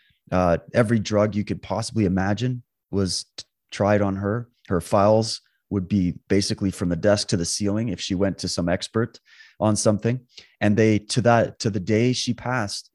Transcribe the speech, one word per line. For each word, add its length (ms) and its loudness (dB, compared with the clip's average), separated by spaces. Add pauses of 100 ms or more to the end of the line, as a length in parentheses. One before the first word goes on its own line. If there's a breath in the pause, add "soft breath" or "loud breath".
(300 soft breath)
Uh, 260 4 (160)
every 260 2
drug 360 0
you 100 -2
could 160 -6
possibly 460 -4
imagine 560 -2 (280)
was 360 -2 (100)
t-, 80 -16 (260)
tried 300 2
on 160 -2
her. 320 -4 (200)
Her 120 0
files 600 2 (260)
would 200 -4
be 260 2 (140)
basically 420 0
from 200 -4
the 60 -2
desk 320 2
to 80 0
the 80 -2
ceiling 440 -4
if 120 -8
she 140 -6
went 240 -2
to 100 -6
some 200 -4
expert 500 -2 (400 loud breath)
on 160 2
something. 460 0 (400 loud breath)
And 160 2
they, 220 4
to 240 -4
that, 380 4
to 100 -2
the 100 -4
day 320 2
she 220 -4
passed 600 -6